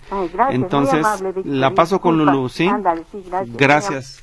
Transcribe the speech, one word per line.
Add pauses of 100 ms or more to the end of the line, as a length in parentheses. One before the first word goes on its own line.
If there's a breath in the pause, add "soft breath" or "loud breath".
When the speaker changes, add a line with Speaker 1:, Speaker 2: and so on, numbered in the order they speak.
(120)
Speaker 1:
Ay,
gracias,
muy
Speaker 2:
Entonces,
Speaker 1:
amable,
Víctor,
Speaker 2:
la
paso
con
Speaker 1:
disculpa.
Speaker 2:
Lulú,
¿sí?
Speaker 1:
Ándale,
sí,
gracias,
muy
Speaker 2:
Gracias.